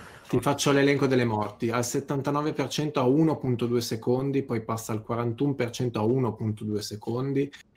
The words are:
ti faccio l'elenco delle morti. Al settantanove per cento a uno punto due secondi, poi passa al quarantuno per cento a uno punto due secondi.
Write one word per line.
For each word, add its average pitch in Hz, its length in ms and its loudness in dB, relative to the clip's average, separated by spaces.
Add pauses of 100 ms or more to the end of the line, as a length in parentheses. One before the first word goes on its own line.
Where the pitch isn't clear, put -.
(280)
ti 127 120 2
faccio 143 320 2
l'elenco 139 360 4
delle 127 180 4
morti. 107 460 -2
Al 120 120 0
settantanove 143 680 -2
per 135 140 -2
cento 147 320 -2
a 127 60 2
uno 151 320 4
punto 123 280 -2
due 120 160 0
secondi, 131 600 -2
poi 117 180 -2
passa 113 300 -6
al 107 100 -2
quarantuno 120 540 -2
per 120 160 -2
cento 117 280 -2
a 107 40 2
uno 120 320 2
punto 107 280 -4
due 104 200 -2
secondi. 131 680 -4 (260)